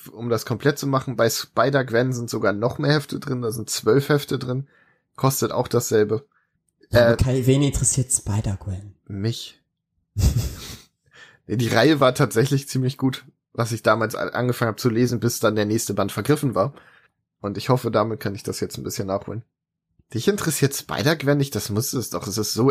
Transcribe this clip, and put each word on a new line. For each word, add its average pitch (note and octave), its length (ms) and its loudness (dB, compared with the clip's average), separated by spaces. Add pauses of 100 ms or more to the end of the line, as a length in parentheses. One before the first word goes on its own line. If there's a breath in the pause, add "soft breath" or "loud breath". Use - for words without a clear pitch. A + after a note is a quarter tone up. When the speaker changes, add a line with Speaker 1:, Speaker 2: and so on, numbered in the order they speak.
(120)
Speaker 1:
um A#2 160 -10
das A2+ 160 0
komplett C3+ 340 0
zu D3 100 -4
machen, C3 280 0
bei A#2 140 4
Spider-Gwen B2+ 840 0
sind A#2+ 160 -6
sogar G#2+ 240 0
noch A2 260 -2
mehr C#3+ 160 2
Hefte - 260 -4
drin, B2+ 220 -6
da A2+ 100 -4
sind A2 180 -8
zwölf C3 380 2
Hefte C#3+ 300 0
drin, B2+ 280 -6 (480 soft breath)
kostet C3+ 380 0
auch A#2+ 160 -2
dasselbe. A2 580 2 (640)
Speaker 2:
Ja, A#2+ 160 6
aber A#2 60 6
Speaker 1:
Äh, A2+ 40 2
Speaker 2:
Kai, C3 300 2
wen C3+ 160 6
interessiert C3+ 500 0
Spider-Gwen? G2+ 840 -4 (100)
Speaker 1:
Mich. G2+ 560 -6 (540)
<laughs> - 60 0 (1200 loud breath)
Nee, G#2+ 100 -4
die A#2 120 0
Reihe C#3+ 320 4
war B2+ 140 6
tatsächlich C3+ 540 2
ziemlich B2+ 300 -2
gut, C3 260 -2 (280)
was A#2 200 -4
ich A2+ 100 -8
damals A2 320 2
a-, - 140 -4
angefangen A#2+ 440 -2
hab - 80 -8
zu B2 100 2
lesen, A#2+ 300 0
bis A#2 200 -2
dann G#2+ 160 2
der G#2+ 80 2
nächste G#2 300 -2
Band G2 180 -2
vergriffen C3+ 420 0
war. G2+ 200 0 (680 loud breath)
Und G2+ 160 -6
ich G2+ 140 -2
hoffe, A#2+ 200 2
damit A2 300 0
kann G2+ 140 -4
ich - 80 -12
das - 180 -6
jetzt - 160 -6
ein - 80 -10
bisschen G2 220 -6
nachholen. G2 360 -6 (720)
Dich A2+ 160 -2
interessiert D#3+ 460 0
Spider-Gwen D3 640 0
nicht? C#3 160 0
Das G#2 160 -4
muss G#2+ 220 -2
es B2 180 -4
doch, - 160 -6
es G2+ 120 -6
ist G#2 140 -2
so B2+ 180 4